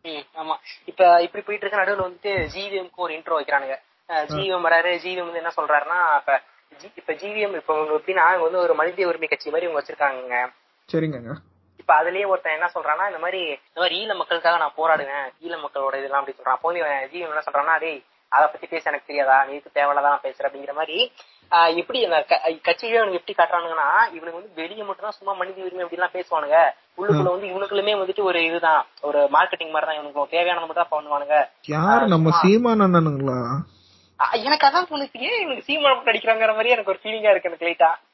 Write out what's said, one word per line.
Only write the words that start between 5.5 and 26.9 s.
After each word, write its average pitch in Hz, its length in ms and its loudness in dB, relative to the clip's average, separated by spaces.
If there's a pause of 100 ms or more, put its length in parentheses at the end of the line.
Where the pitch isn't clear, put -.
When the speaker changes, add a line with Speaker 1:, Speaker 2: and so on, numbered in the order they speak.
Speaker 1:
சொல்றாருன்னா, 151 580 2
இப்ப 139 260 0 (400)
ஜி-, 196 140 -20
இப்ப - 180 -8
ஜி 196 140 -10
வி 214 100 -8
எம் 202 160 -2
இப்ப 160 220 -4
இவங்க 156 200 0
எப்படின்னா, 170 320 2
இவங்க 180 140 4
வந்து 165 160 0
ஒரு 170 160 2
மனித 175 340 0
உரிமை 160 200 -2
கட்சி - 220 -4
மாதிரி 170 220 -2
இவங்க 147 100 -2
வச்சிருக்காங்கங்க. 127 680 -4 (440)
Speaker 2:
சரிங்கங்க. 147 420 -4 (420)
Speaker 1:
இப்ப 160 260 2
அதுலயே 190 240 -2
ஒருத்தன் 175 260 -2
என்ன 175 200 -4
சொல்றான்னா, 160 320 -2
இந்த 180 140 -6
மாதிரி, 180 280 -4
இந்த 143 100 -8 (160)
மாதிரி 180 320 -2
ஈழ 208 100 -4
மக்களுக்காக 170 420 0
நான் 151 180 -2
போராடுவேன், 143 560 -2 (100)
ஈழ 170 160 -10
மக்களோட 139 400 -6
இதெல்லாம் 139 220 -2
அப்படி 139 180 -8
சொல்றான். 127 160 -2
அப்போ 160 180 -2
வந்து 175 80 -4
இவன் 139 300 -4
ஜி 175 120 -12
வி - 0 -
எம் 160 80 -8
என்ன 151 220 -6
சொல்றான்னா, 156 280 0
"டேய், 151 240 -8 (240)
அதை 147 200 4
பத்தி 156 200 -8
பேச 160 220 -4
எனக்கு 147 180 -6
தெரியாதா, 135 380 4
நீ 139 80 -10
எதுக்கு 143 280 -4
தேவையில்லாதான் 143 420 2
பேசுற?" 139 240 -6
அப்படிங்கிற 139 260 -8
மாதிரி. 160 380 -6 (400)
ஆ, 170 160 6
எப்படி 175 360 -2
அந்த 170 180 2
க-, - 200 0 (220)
கட்சியே 220 300 0
இவனுக்கு 214 260 2
எப்படி - 180 -10
காட்டுறானுங்கன்னா, 170 720 2
இவனுக்கு 165 260 -12
வந்து 196 220 -16
வெளியே 185 280 -10
மட்டும்தான் 202 280 -8
சும்மா 196 220 -8
மனித 190 280 -8
உரிமை 180 240 -8
அப்படிலாம் 175 300 -4
பேசுவானுங்க, 156 540 2 (280)